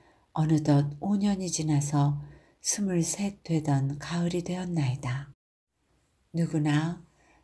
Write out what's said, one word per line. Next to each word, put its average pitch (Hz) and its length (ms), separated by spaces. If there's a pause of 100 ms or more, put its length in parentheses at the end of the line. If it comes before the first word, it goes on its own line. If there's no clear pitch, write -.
(340)
어느덧 151 640
오 202 160
년이 196 340
지나서 147 720 (400)
스물셋 196 800
되던 143 560
가을이 170 440
되었나이다. 147 920 (1000)
누구나 160 720 (380)